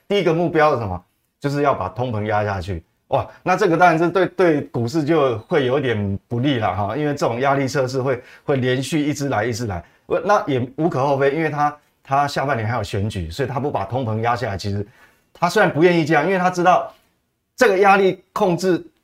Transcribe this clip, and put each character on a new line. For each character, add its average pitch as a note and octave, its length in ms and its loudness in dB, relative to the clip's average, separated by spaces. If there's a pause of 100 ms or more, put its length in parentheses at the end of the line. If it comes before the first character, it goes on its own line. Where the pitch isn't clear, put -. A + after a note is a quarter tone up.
第 G3+ 100 0
一 F3+ 60 0
个 E3+ 80 2
目 E3+ 160 0
标 D3+ 240 2
是 B2+ 60 -2
什 A2+ 80 -6
么？ F2+ 160 -8 (360)
就 C#3+ 120 -4
是 C#3+ 120 -4
要 C#3 120 2
把 F#2 160 -6
通 B2+ 200 -6
膨 G#2 140 -4
压 G#2+ 180 0
下 G#2 160 -4
去。 F2 240 -8 (260)
哇， B2+ 180 -2 (160)
那 F3+ 120 0
这 F#3 140 2
个 E3 80 2
当 F3 140 6
然 D#3+ 80 0
是 E3+ 100 2
对， F3 200 2
对 E3 340 2
股 A#2 260 -4
市 D3+ 160 -2
就 C#3 360 2
会 C#3+ 260 -2
有 C3+ 120 0
点 G#2 480 -2
不 A#2+ 140 -4
利 C3+ 180 0
了 G2 160 -2
哈， G#2 220 -4
因 D3+ 100 -2
为 D3 60 -2
这 D#3 140 -2
种 A#2 140 -2
压 C3+ 140 2
力 C#3 140 -2
测 C3 180 -2
试 B2+ 140 -4
会， B2 180 -2 (260)
会 C#3+ 120 0
连 B2+ 260 0
续 D3+ 160 -2
一 D3 140 0
直 C#3 160 -4
来， A2+ 160 -2
一 B2 80 -2
直 A2+ 140 -6
来。 F2+ 180 -8 (220)
呃， - 180 -2
那 G3+ 220 4
也 B2+ 200 -2 (100)
无 D#3 120 0
可 C3+ 180 0
厚 C#3+ 120 2
非， C#3 140 4
因 E3 100 -2
为 D#3 80 0
他， D3 260 -2 (260)
他 C#3+ 240 0
下 C#3 200 -4
半 C#3 100 -2
年 A2 100 -4
还 A#2+ 100 -2
有 A2 60 -2
选 G#2 260 -4
举， F2 220 -6
所 C3 140 -4
以 A#2 40 -4
他 C3+ 120 -4
不 C#3+ 100 -4
把 G2 140 -4
通 B2 220 -4
膨 A2 140 -2
压 A#2+ 140 0
下 A#2 140 -4
来， G2 80 -6
其 G2+ 140 -6
实 G2+ 160 -4 (480)
他 E3+ 140 0
虽 G#3 140 2
然 E3+ 80 4
不 D3 120 2
愿 F3 160 6
意 D#3+ 60 2
这 D#3 100 2
样， D3 100 2
因 F#3+ 80 0
为 F#3 60 0
他 F3+ 120 2
知 F3 140 -2
道 F3 260 4 (640)
这 B3+ 120 4
个 F#3 100 2
压 G3 180 6
力 F#3+ 260 2 (100)
控 F#3 240 0
制， F3 260 0 (220)